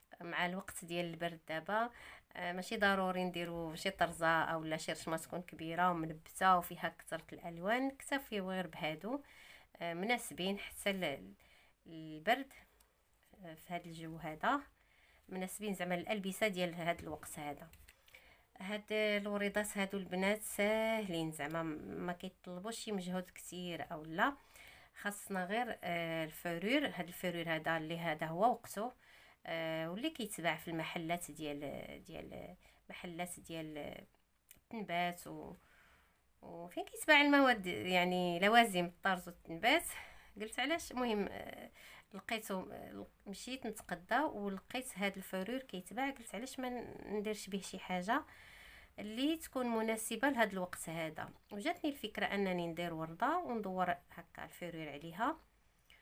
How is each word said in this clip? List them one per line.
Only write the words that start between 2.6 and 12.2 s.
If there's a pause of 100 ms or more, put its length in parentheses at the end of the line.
ضروري
نديرو
شي
طرزه
او
لا
شي
رشمه
تكون
كبيره
وملبسه
وفيها
كثره
الالوان،
كتفيو
غير
بهادو. (540)
آه،
مناسبين
حتى
ل-، (520)
للبرد، (920)